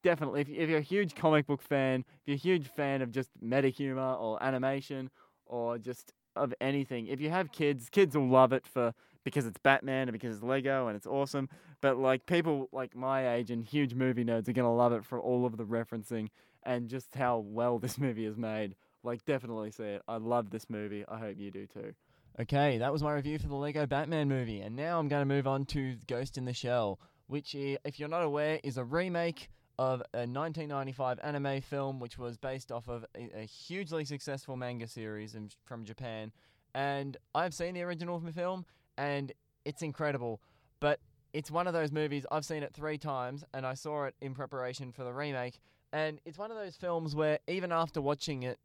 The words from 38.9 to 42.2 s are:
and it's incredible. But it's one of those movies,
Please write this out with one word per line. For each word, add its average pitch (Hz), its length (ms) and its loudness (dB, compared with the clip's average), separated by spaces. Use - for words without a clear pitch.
and 139 340 -2
it's 147 180 -6
incredible. 139 580 -2
But 147 180 4
it's 147 200 -6
one 175 160 0
of 175 40 0
those 156 200 0
movies, 147 400 -2